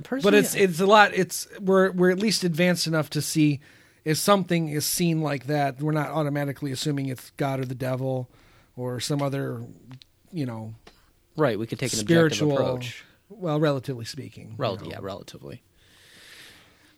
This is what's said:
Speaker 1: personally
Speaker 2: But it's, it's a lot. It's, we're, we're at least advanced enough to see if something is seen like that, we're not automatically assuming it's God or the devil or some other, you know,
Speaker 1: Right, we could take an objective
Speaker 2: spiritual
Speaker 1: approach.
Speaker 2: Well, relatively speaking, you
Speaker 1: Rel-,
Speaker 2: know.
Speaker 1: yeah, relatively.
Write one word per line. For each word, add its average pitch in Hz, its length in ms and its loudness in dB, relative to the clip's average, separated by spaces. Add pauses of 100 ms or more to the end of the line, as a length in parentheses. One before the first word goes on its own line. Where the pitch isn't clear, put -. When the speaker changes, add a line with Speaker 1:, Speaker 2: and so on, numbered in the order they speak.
Speaker 1:
personally 269 200 -6
Speaker 2:
But 202 120 6
it's, - 200 4
it's 185 240 2
a 196 60 2
lot. 202 300 8
It's, - 320 -2 (120)
we're, 190 320 4
we're 180 200 4
at 185 80 -2
least 214 240 0
advanced 175 440 2
enough 160 240 0
to 151 100 -2
see 147 380 2 (460)
if 156 120 0
something 175 520 2
is 147 160 -2
seen 165 360 0
like 139 260 -4
that, 139 340 0
we're 151 100 0
not 151 200 0
automatically 143 600 -2
assuming 139 380 -2
it's - 260 -10
God 135 240 -2
or 131 60 -4
the 127 100 -8
devil 127 540 -4 (480)
or 123 240 -6
some 147 200 -2
other, 135 420 -4 (680)
you 156 140 -4
know, 110 300 -10 (600)
Speaker 1:
Right, 123 240 2
we 117 80 -4
could 123 120 -8
take 127 120 -4
an 113 80 -2
objective 156 380 4
Speaker 2:
spiritual 151 160 2
Speaker 1:
approach. 127 500 -4 (240)
Speaker 2:
Well, 180 320 -4
relatively 135 460 0
speaking, 110 460 -14
you 110 60 -14
Speaker 1:
Rel-, 107 200 -2
Speaker 2:
know. 101 100 -14
Speaker 1:
yeah, - 140 -12
relatively. 92 600 -12 (1400)